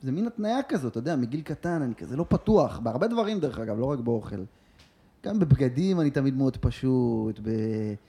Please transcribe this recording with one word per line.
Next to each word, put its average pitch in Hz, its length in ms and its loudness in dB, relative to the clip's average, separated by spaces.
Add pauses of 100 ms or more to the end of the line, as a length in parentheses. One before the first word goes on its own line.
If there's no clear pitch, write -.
זה 131 100 -4
מין 196 160 0
התניה 233 360 -2
כזאת, 131 280 -2
אתה 117 80 -4
יודע, 151 160 -2
מגיל 127 260 -2
קטן 165 400 -4
אני 123 140 -2
כזה 117 220 -8
לא 165 120 -2
פתוח, 151 500 4
בהרבה 117 280 0
דברים 220 320 0
דרך 127 200 -2
אגב, 110 200 -4
לא 127 60 0
רק 139 140 -2
באוכל. 113 440 -2 (840)
גם 208 140 0
בבגדים 143 640 4
אני 147 100 2
תמיד 135 260 0
מאוד 135 200 0
פשוט, 120 800 0
ב-, 110 100 -6 (600)